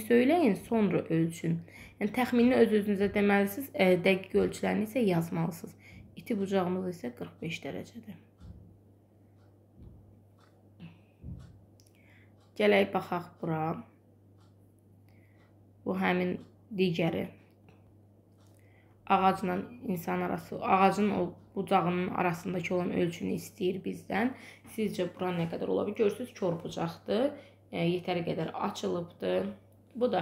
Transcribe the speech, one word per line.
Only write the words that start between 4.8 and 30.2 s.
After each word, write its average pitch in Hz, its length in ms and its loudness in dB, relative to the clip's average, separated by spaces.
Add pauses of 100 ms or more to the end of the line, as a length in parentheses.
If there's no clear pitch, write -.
isə 247 180 0
yazmalısınız. 165 720 -2 (420)
İti - 160 -6
bucağımız 185 560 -2
isə 240 240 -10
qırx - 280 -14
beş 165 200 -8
dərəcədir. - 540 -12 (4000)
Gələk 202 320 4
baxaq 175 480 -4
bura. 160 240 -2 (2250)
Bu 190 100 -2
həmin 180 380 0 (420)
digəri. 175 520 0 (1800)
Ağacla 185 480 2 (340)
insan 180 320 -4
arası, 175 400 -6
ağacın 190 500 4
o 185 240 -2 (200)
bucağının 180 540 2
arasındakı 180 680 -2
olan 180 180 0
ölçünü 180 460 0
istəyir 180 480 -4
bizdən. 196 480 -4 (400)
Sizcə 196 400 -2
bura 180 180 -4
nə 170 160 -2
qədər 185 220 -4
ola 190 160 0
bilər? 208 160 -6
Görürsünüz, 202 340 -2
kor 170 240 -2
bucaqdır. 175 680 -4 (420)
E, 175 140 -2
yetəri 175 400 -2
qədər 160 260 -4
açılıbdır. 185 960 -4 (460)
Bu 240 180 0
da 180 100 2